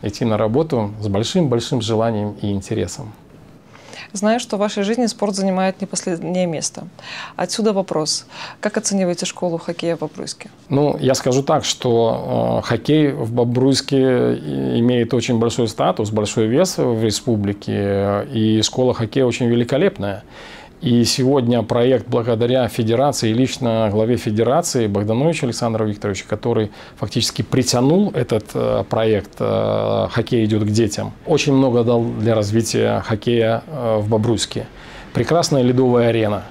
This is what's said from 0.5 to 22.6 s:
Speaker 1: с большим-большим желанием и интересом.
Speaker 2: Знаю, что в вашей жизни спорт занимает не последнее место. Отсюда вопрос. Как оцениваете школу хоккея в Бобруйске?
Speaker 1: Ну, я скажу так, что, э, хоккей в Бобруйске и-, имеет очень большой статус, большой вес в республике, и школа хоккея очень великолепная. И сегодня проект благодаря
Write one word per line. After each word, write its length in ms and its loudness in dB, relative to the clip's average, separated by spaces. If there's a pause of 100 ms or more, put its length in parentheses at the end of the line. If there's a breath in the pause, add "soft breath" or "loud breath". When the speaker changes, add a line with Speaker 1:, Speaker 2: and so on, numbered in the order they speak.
Speaker 1:
с 60 -4
большим-большим 720 0
желанием 600 0
и 100 -2
интересом. 600 -4 (1040 loud breath)
Speaker 2:
Знаю, 240 2
что 180 -6
в 20 -4
вашей 240 -2
жизни 240 0
спорт 280 -2
занимает 460 0
не 60 -6
последнее 580 -2
место. 380 -6 (520 loud breath)
Отсюда 380 0
вопрос. 540 -2 (320 loud breath)
Как 180 -2
оцениваете 480 0
школу 320 -4
хоккея 380 -4
в 60 -8
Бобруйске? 500 -10 (180)
Speaker 1:
Ну, 300 2
я 160 2
скажу 260 2
так, 240 0
что, 1000 0
э, 40 -8
хоккей 440 2
в 220 -6
Бобруйске 1000 2
и-, 460 -2
имеет 340 2
очень 240 0
большой 280 0
статус, 440 -2
большой 340 0
вес 320 2
в 260 0
республике, 1300 0
и 300 2
школа 320 0
хоккея 320 0
очень 220 0
великолепная. 760 0 (580 loud breath)
И 240 4
сегодня 580 2
проект 460 2
благодаря 580 2